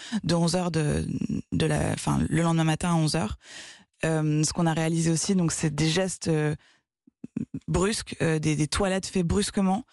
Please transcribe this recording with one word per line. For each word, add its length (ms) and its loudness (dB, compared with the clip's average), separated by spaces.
de 120 2
onze 200 2
heures 160 0
de, 340 0
de 140 2
la, 260 0
enfin, 380 0
le 120 0
lendemain 220 2
matin 280 0
à 40 2
onze 200 2
heures. 220 -4
Euh, 400 2
ce 80 -4
qu'on 120 0
a 80 2
réalisé 380 0
aussi, 240 0
donc, 160 2
c'est 240 -2
des 140 2
gestes, 400 -2
euh, 260 0
brusques, 540 -2
euh, 180 2
des, 160 0
des 120 0
toilettes 400 -2
faites 200 0
brusquement. 640 0